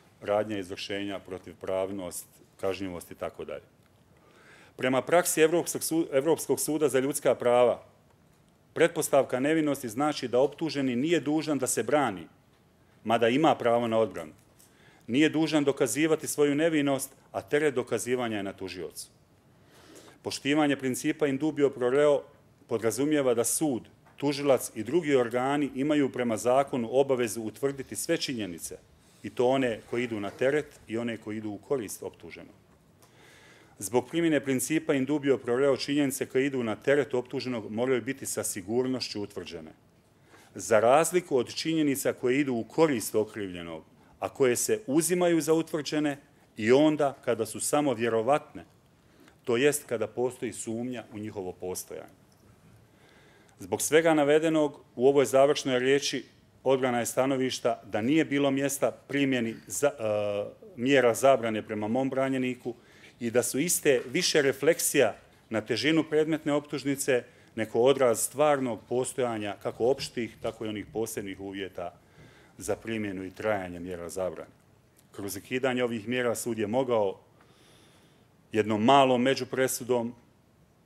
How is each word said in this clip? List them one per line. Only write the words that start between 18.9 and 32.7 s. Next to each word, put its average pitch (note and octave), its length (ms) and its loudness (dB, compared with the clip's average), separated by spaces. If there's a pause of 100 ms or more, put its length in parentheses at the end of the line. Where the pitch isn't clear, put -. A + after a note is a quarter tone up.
Poštivanje C#3+ 540 0
principa C#3 500 -2
in C3+ 120 -2
dubio C#3+ 320 0
pro B2 200 -2
reo C#3+ 320 4 (460)
podrazumijeva B2+ 640 0
da A#2 100 2
sud, C3+ 380 -2 (340)
tužilac C#3 580 0
i A2 80 -6
drugi D3 320 0
organi B2+ 600 0
imaju C#3+ 380 0
prema A#2+ 240 -2
zakonu B2 560 0
obavezu B2 500 2
utvrditi C3+ 540 -6
sve E3 200 -2
činjenice, G2+ 600 -8 (440)
i G#2 80 -12
to B2 180 2
one B2+ 320 0 (100)
koji B2 140 -2
idu A2+ 160 -6
na G2+ 100 -6
teret C#3 580 -2
i A2 100 -6
one A#2 180 -6
koji G#2+ 200 -10
idu G#2+ 140 -8
u G2+ 80 -10
korist A#2 440 -6
optuženog. F2 520 -16 (1200)